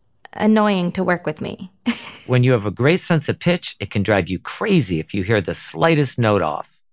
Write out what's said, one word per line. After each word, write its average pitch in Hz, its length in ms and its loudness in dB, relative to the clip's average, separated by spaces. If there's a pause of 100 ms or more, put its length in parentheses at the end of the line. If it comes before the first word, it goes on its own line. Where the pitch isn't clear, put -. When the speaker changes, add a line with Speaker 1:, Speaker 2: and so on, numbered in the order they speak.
(340)
Speaker 1:
annoying 208 580 2
to 185 120 -2
work 180 220 -2
with 170 140 -6
me. - 300 -10 (160)
<laughs> 233 60 0 (340)
Speaker 2:
When 123 160 4
you 131 100 4
have 107 120 2
a 104 60 -4
great 143 300 2
sense - 280 0
of - 100 -2
pitch, - 420 -2
it - 100 -8
can 101 120 0
drive 95 280 2
you 90 80 -2
crazy 143 600 0
if 78 140 -8
you 98 100 -2
hear 101 200 0
the 85 100 -4
slightest 143 640 0
note 107 220 2
off. 78 400 -6 (120)